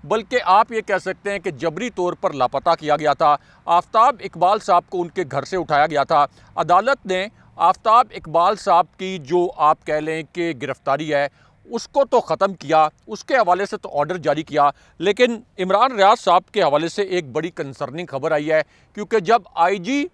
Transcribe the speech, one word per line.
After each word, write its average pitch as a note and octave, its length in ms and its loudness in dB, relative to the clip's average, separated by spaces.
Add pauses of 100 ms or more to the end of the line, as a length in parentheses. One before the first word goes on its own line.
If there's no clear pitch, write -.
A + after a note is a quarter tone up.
बल्कि A3 320 -2
आप G3 340 2
ये A3 100 -4
कह G3 160 -2
सकते F#3+ 320 -8
हैं G3+ 100 -6
कि G3 120 -6
जबरी D#3+ 400 -6
तौर F3+ 220 -2
पर E3 200 -4
लापता C3+ 400 0
किया D3 220 -2
गया D3 180 0
था। D3 220 2 (300)
आफ्ताब A3 560 2
इकबाल F#3 380 0
साहब F3 240 2
को F#3+ 140 -8
उनके F3 260 -4
घर C3+ 200 -6
से - 120 -8
उठाया D3+ 300 2
गया D3 180 -2
था। D3 220 2 (300)
अदालत F3+ 500 0
ने F#3 220 -4 (320)
आफ्ताब A3 520 2
इकबाल F3 440 0
साहब F3+ 320 2
की F#3+ 320 -10
जो, F3 280 0
आप D#3 340 0
कह D3+ 180 -4
लें D#3+ 260 -6
कि E3+ 280 -6
गिरफ्तारी C#3 540 -6
है, C#3+ 200 0 (400)
उसको B3 360 -2
तो B3 180 2
ख़त्म F#3+ 320 -2
किया, D#3 340 2 (200)
उसके A3 280 -4
हवाले F#3+ 300 2
से G#3+ 100 -10
तो F#3+ 140 -12
ऑर्डर D3+ 280 -4
जारी D3+ 240 -2
किया, C#3+ 280 2 (300)
लेकिन G#3+ 420 0 (160)
इमरान G3+ 380 0
रियाज G3+ 220 6
साहब F#3 260 2 (100)
के G3+ 80 2
हवाले D3+ 280 2
से G3+ 200 -4
एक E3 220 -6
बड़ी D#3+ 200 -4
कंसर्निंग D3 560 -10
खबर C#3 240 -4
आई D3+ 140 -2
है, D#3 160 2 (340)
क्योंकि G#3+ 260 -2
जब G#3+ 220 2 (140)
आईजी G3 560 0